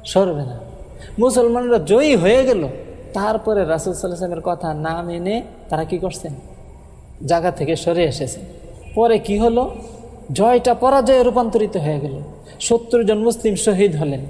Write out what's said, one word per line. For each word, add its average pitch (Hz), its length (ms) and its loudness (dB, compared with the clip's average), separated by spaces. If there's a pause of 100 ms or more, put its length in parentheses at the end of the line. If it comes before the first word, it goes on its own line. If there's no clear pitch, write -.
সরবে 180 380 0
না।" 120 180 -10 (580)
মুসলমানরা 240 600 4
জয়ী 233 380 4
হয়ে 214 280 4
গেল, 202 240 2 (440)
তারপরে 208 520 -2
রাসূল 160 300 -2
সাল্লাল্লাহু 175 380 -6
আলাইহি 165 100 -8
ওয়াসাল্লামের - 0 -
কথা 165 320 -4
না 160 280 -4
মেনে 175 400 -4 (260)
তারা 160 160 -2
কি 165 140 -4
করছেন? 175 340 -6 (920)
জায়গা 170 240 2
থেকে 160 260 -2
সরে 170 280 0
এসেছেন। - 380 -4 (520)
পরে 226 240 4
কি 208 200 -2
হলো? 233 320 2 (640)
জয়টা 240 420 4
পরাজয়ে 262 480 4
রূপান্তরিত 226 540 2
হয়ে 151 240 -2
গেল। 143 180 -6 (420)
সত্তর 233 440 2
জন 214 140 2
মুসলিম 226 360 0
শহীদ 190 420 2
হলেন। 147 340 -4